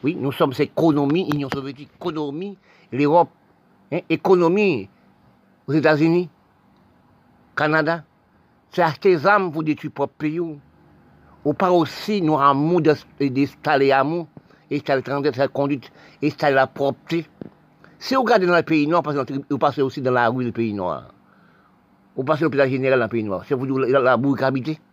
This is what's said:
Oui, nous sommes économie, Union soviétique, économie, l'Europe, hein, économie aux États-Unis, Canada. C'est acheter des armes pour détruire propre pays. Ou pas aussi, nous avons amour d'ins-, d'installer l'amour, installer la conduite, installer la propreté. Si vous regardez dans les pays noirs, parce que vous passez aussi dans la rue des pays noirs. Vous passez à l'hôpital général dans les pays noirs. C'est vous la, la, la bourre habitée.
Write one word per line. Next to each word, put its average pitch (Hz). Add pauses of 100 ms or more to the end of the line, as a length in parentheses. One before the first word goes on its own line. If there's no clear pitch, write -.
Oui, 160
nous 135
sommes 139
économie, 147
Union 143
soviétique, 139
économie, 160 (340)
l'Europe, 147 (640)
hein, 165 (100)
économie 175 (760)
aux 139
États-Unis, 160 (1300)
Canada. 156 (680)
C'est 175
acheter 170
des 143
armes 196
pour 156
détruire 151
propre 139
pays. 156 (1040)
Ou 147
pas 180
aussi, 180
nous 156
avons 139
amour 147
d'ins-, 151 (260)
d'installer 139
l'amour, 147 (440)
installer 139 (340)
la 135
conduite, 139 (320)
installer 147
la 131
propreté. 147 (720)
Si -
vous 320
regardez 220
dans 175
les 165
pays 156
noirs, 165
parce 143
que 143 (160)
vous 139
passez 147
aussi 135
dans 127
la 120
rue 127
des 117
pays 113
noirs. 85 (1120)
Vous 135
passez 147
à 165
l'hôpital 139
général 131
dans 120
les 107
pays 113
noirs. 95
C'est 147
vous 135
la, 127
la, 135
la 123
bourre 127
habitée. 135 (140)